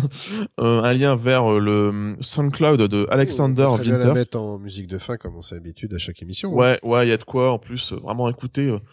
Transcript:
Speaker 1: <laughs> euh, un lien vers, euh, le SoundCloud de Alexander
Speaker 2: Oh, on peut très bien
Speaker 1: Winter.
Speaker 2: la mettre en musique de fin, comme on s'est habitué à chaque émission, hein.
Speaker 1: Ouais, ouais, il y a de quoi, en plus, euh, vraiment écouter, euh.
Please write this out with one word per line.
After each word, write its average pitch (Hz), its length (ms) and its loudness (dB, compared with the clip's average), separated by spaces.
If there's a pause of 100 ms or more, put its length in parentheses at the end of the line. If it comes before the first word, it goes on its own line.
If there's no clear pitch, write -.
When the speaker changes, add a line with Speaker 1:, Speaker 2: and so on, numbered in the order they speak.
(220)
Speaker 1:
<laughs> 208 380 -8
euh, 117 240 4
un 123 80 4
lien 135 240 4
vers, 120 380 2
euh, 104 40 4
le 104 600 0
SoundCloud 143 640 2
de 101 280 2
Alexander 135 580 2
Speaker 2:
Oh, 127 40 4
on 113 60 4
peut 123 40 -2
très 117 80 0
bien 127 60 4
Speaker 1:
Winter. 123 120 4
Speaker 2:
la 127 60 6
mettre 120 240 0
en 104 220 -6
musique 98 260 -12
de 95 120 -8
fin, 120 180 -6
comme 87 180 -12
on 85 80 -16
s'est - 140 -14
habitué 85 360 -12
à 87 60 -6
chaque - 240 -10
émission, 101 300 -6
hein. - 20 -4
Speaker 1:
Ouais, 127 300 4
ouais, 120 240 2
il - 20 2
y - 20 2
a 110 40 2
de 110 80 -16
quoi, 127 260 0
en 117 80 -2
plus, 123 340 -10
euh, - 40 -8
vraiment 117 340 -4
écouter, 135 380 -4
euh. 107 100 -2 (140)